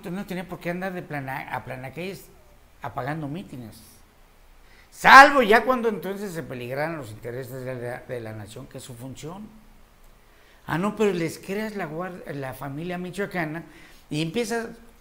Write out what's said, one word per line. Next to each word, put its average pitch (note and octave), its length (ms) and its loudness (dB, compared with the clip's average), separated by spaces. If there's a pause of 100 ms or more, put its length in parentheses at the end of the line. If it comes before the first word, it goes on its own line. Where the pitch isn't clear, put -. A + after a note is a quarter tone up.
(120)
no F#3+ 140 -6
tenía F#3 220 -8
por E3+ 120 -10
qué E3+ 100 -6
andar F3+ 240 -4
de F3+ 80 -8
plana-, C#3+ 520 -8
a B2+ 120 -6
planaqueles C3 600 -10 (560)
apagando C#3 460 -6
mítines. C#3 500 -10 (1120)
Salvo C#4 520 12
ya A3 220 6
cuando B3 240 2
entonces G3 440 -6
se E3 80 -6
peligraran C3 560 -4
los A#2+ 140 -10
intereses A#2+ 520 -10
de C3 120 -8
la, A#2+ 240 -8
de B2 220 -10
la A2 120 -10
nación, G#2+ 340 -14
que - 100 -16
es B2+ 60 -14
su B2 120 -14
función. C#3+ 520 -12 (1160)
Ah, C#3 120 -2
no, G3+ 180 -2
pero G#3 160 2
les E3 280 -2
creas G#3 360 -6
la F#3+ 120 -4
guard-, F3 460 -10
la C3+ 200 -6
familia D3+ 440 -8
michoacana F3+ 680 -6 (460)
y D3+ 120 -2
empiezas A3+ 480 -2 (320)